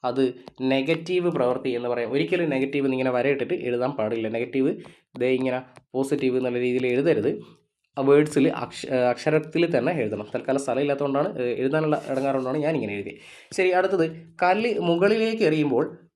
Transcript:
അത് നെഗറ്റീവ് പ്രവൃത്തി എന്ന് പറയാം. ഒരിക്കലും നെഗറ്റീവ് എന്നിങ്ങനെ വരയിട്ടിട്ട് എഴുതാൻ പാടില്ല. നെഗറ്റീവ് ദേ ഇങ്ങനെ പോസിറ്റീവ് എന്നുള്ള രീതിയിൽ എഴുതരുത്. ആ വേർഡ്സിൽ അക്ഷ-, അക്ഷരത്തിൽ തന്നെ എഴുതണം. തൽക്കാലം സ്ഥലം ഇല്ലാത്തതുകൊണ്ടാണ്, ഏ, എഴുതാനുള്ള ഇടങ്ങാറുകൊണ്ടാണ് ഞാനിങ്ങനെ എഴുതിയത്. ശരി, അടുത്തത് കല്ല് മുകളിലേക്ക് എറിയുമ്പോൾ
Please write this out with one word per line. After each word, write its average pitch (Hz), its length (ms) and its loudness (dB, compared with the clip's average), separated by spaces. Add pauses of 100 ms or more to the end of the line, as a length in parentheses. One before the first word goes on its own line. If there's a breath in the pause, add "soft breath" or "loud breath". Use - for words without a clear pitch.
അത് 127 180 0 (400 loud breath)
നെഗറ്റീവ് 165 680 0
പ്രവൃത്തി 131 400 0
എന്ന് 120 180 -2
പറയാം. 120 240 -2
ഒരിക്കലും 165 380 0
നെഗറ്റീവ് 135 360 0
എന്നിങ്ങനെ 131 240 0
വരയിട്ടിട്ട് 131 440 0 (140)
എഴുതാൻ 123 240 -2
പാടില്ല. 110 360 -4
നെഗറ്റീവ് 123 440 -2 (460 loud breath)
ദേ 123 140 0
ഇങ്ങനെ 127 280 0 (320)
പോസിറ്റീവ് 131 460 0
എന്നുള്ള 123 200 -2
രീതിയിൽ 127 280 0
എഴുതരുത്. 127 440 2 (680 loud breath)
ആ 139 60 -4
വേർഡ്സിൽ 147 420 6 (120)
അക്ഷ-, - 340 -8 (200)
അക്ഷരത്തിൽ 156 600 0
തന്നെ 143 220 0
എഴുതണം. 107 420 -4
തൽക്കാലം 135 260 -2
സ്ഥലം 131 200 -2
ഇല്ലാത്തതുകൊണ്ടാണ്, 143 480 0 (100)
ഏ, 123 220 -2
എഴുതാനുള്ള 151 480 0
ഇടങ്ങാറുകൊണ്ടാണ് 135 500 -2
ഞാനിങ്ങനെ 143 340 -2
എഴുതിയത്. 101 300 -10 (300 loud breath)
ശരി, 185 180 2
അടുത്തത് 180 360 2 (360)
കല്ല് 208 380 2
മുകളിലേക്ക് 220 640 2
എറിയുമ്പോൾ 151 420 2 (280)